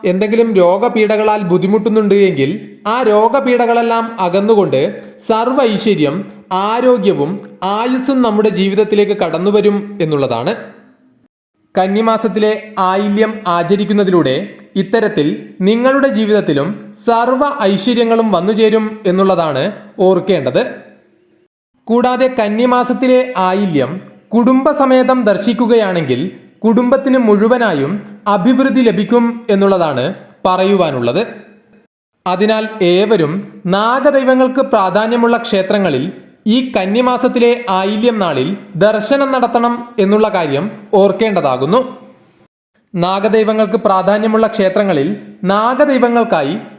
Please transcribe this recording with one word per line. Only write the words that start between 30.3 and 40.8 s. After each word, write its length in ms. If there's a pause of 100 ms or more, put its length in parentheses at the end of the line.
പറയുവാനുള്ളത്. 720 (1120)
അതിനാൽ 320 (300)
ഏവരും 380 (420)
നാഗദൈവങ്ങൾക്ക് 880 (100)
പ്രാധാന്യമുള്ള 720
ക്ഷേത്രങ്ങളിൽ 600 (500)
ഈ 20 (180)
കന്നിമാസത്തിലെ 800 (260)
ആയില്യം 460
നാളിൽ 240 (360)
ദർശനം 500
നടത്തണം 400 (300)
എന്നുള്ള 220 (100)
കാര്യം 280 (360)